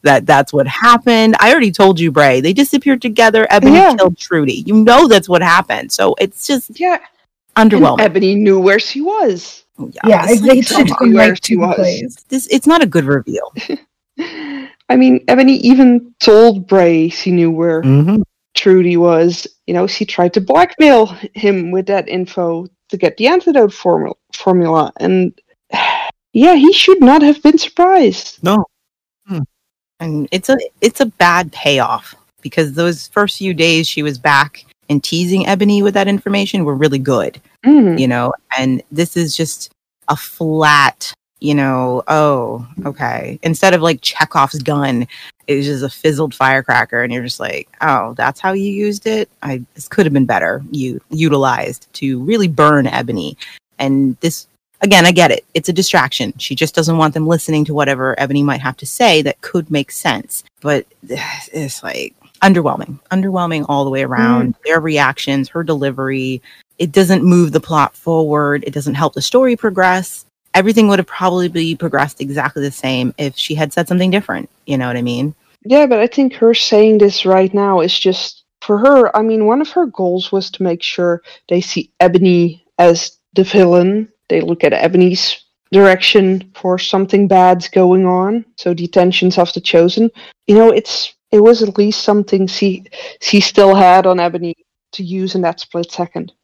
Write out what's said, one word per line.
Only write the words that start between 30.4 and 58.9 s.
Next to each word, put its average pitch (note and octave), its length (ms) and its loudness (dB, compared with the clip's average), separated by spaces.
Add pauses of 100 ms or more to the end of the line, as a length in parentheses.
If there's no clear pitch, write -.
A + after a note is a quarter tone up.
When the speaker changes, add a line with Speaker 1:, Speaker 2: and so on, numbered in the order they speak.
Speaker 1:
a, C4+ 80 2 (240)
it's - 180 -4
a C4+ 60 2
bad F3 480 0
payoff A#2+ 600 -4 (280)
because D3 320 -4
those E3+ 340 -4
first G3+ 300 -4
few F#3+ 160 -6
days E3 340 0
she D3+ 160 -6
was C#3+ 160 -6
back C#3+ 460 -2 (240)
and D3 140 0
teasing F3+ 440 -2
Ebony G3+ 340 0
with G3 120 0
that G3 160 0
information G3 560 -4
were C#3+ 100 -2
really C#3 240 -2
good, B2+ 400 -4 (260)
Speaker 2:
Mm. A#3+ 340 4
Speaker 1:
you C3 100 0
know, A#2+ 240 -2 (240)
and C3 240 -2 (100)
this E3 240 -4
is E3+ 220 -4
just - 320 -8 (400)
a E3 80 0
flat, D3+ 960 -2 (260)
you D3 160 -2
know, B2+ 520 -2
"Oh, B2 600 -2 (180)
okay." C#3 580 -10
Instead F3+ 320 0
of, E3 80 0
like, E3 180 -2
Chekhov's D3 640 -4
gun, C3+ 440 -4 (400)
it C#3+ 80 -2
was C#3 120 -4
just C#3 160 -6
a C3+ 60 -8
fizzled D3+ 460 -4
firecracker, B2 680 -2
and A#2+ 100 -6
you're B2 100 -8
just A#2+ 160 -12
like, D#2+ 300 -10 (120)
"Oh, B2+ 360 -2
that's B2+ 240 -6
how F#3+ 120 -4
you G3 180 -4
used G#3 360 -6
it?" A3 220 -6 (140)
I, C3 180 -8 (140)
this - 120 -20
could - 200 0
have D3+ 60 -2
been C#3 120 2
better G2+ 360 -4 (100)
u-, C3 280 -8 (120)
utilized C#3 840 -2
to C3+ 260 -8
really G3 300 -2
burn D3+ 380 2
Ebony. A#2 500 -8 (420)
And C3+ 420 -2
this, - 260 -6 (340)
again, F#3+ 240 4
I F3+ 60 4
get E3+ 200 2
it. - 220 -4
It's D#3+ 160 -6
a F3 40 -4
distraction. C#3 640 -4
She - 180 -10
just - 200 -6
doesn't E3 220 -2
want D#3 160 0
them D#3 140 -4
listening D#3+ 380 -2
to D3+ 100 -8
whatever C3+ 440 -4
Ebony C#3 240 -2
might C3+ 180 -4
have C3 160 -6
to - 80 -18
say F#3 360 0